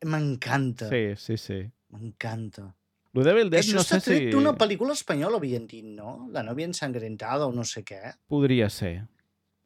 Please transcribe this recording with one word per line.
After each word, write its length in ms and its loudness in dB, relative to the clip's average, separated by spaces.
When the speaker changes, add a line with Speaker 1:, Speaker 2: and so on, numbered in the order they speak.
Speaker 1:
M'encanta. 880 -2
Speaker 2:
Sí, 260 0
sí, 220 -6
sí. 220 -8
Speaker 1:
M'encanta. 880 -12
Speaker 2:
Devil 260 6
Dead, 120 6
Speaker 1:
Això 140 2
Speaker 2:
no 60 6
Speaker 1:
està 180 4
Speaker 2:
sé 120 0
Speaker 1:
tret 180 4
Speaker 2:
si 20 2
Speaker 1:
d'una 260 4
pel·lícula 360 2
espanyola, 440 -2
havien 300 -4
dit, 180 -16
no? 460 -14
La 120 -4
nòvia 240 -6
ensangrentada 800 -4
o 60 -2
no 100 -4
sé 200 -8
què. 320 -14
Speaker 2:
Podria 420 4
ser. 340 -4